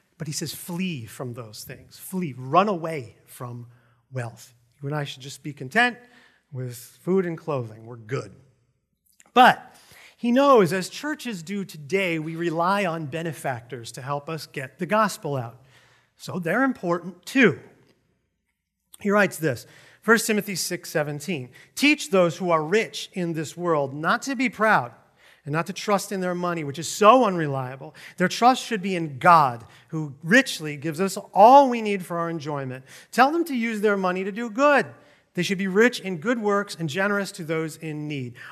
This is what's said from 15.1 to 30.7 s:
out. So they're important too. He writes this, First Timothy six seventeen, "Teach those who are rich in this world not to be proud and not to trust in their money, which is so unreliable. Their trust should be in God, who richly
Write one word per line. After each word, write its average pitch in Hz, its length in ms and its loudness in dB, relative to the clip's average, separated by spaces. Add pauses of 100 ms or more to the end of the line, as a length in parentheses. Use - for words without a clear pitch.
out. 117 280 -8 (520)
So 147 220 -12
they're 180 260 0
important 175 640 -4
too. 233 340 2 (1400)
He 208 100 -4
writes 196 280 4
this, 147 280 -4 (360)
First 220 240 4
Timothy 208 300 -2
six 170 340 -8
seventeen, 147 600 -4 (260)
"Teach 294 360 2
those 175 260 2
who 180 120 -2
are 160 140 2
rich 185 480 -2
in 170 220 -4
this 151 240 -8
world 151 360 0
not 175 280 -2
to 269 160 -6
be 254 100 0
proud 190 460 0 (500)
and 139 80 -10
not 165 160 -2
to 190 60 -10
trust 202 400 -2
in 190 80 -6
their 180 120 -4
money, 175 300 -4
which 139 160 -8
is 160 100 -10
so 233 360 6
unreliable. 143 680 -4 (220)
Their 180 140 0
trust 247 340 4
should 220 180 -4
be 190 140 -4
in 156 240 -6
God, 139 460 6 (240)
who 151 340 -8
richly 165 540 0